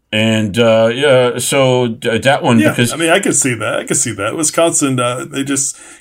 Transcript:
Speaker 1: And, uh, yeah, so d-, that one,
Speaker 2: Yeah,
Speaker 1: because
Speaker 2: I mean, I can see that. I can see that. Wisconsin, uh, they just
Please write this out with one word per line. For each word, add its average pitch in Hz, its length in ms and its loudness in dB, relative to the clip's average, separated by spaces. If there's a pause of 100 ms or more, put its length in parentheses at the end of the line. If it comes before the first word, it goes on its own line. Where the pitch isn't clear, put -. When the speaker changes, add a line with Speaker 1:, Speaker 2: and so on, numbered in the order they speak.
(100)
Speaker 1:
And, 110 500 0
uh, 113 340 4
yeah, 127 440 2
so 127 500 0
d-, 113 300 -4
that 139 260 0
one, 123 160 4
Speaker 2:
Yeah, 151 100 4
Speaker 1:
because 120 220 0
Speaker 2:
I 131 40 -8
mean, 165 140 -2
I 180 80 4
can 196 140 -2
see 127 220 0
that. 113 260 -4
I - 40 -10
can 160 120 -2
see 120 160 -4
that. 101 240 -6
Wisconsin, 151 640 0
uh, 123 240 -4
they 139 180 -8
just 135 340 -4 (240)